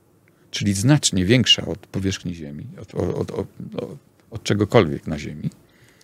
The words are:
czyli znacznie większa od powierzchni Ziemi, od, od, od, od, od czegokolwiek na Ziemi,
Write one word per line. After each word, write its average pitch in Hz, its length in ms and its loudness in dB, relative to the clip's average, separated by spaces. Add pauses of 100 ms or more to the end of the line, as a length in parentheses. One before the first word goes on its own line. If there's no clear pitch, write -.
(520)
czyli 101 220 0
znacznie 101 520 4
większa 120 400 4
od - 220 -8
powierzchni 92 480 -4
Ziemi, 76 300 -12 (160)
od, - 140 -18
od, - 360 -2
od, - 0 -
od, - 640 -8 (340)
od 110 120 -12
czegokolwiek 101 640 2
na 76 120 -4
Ziemi, 76 300 -8 (540)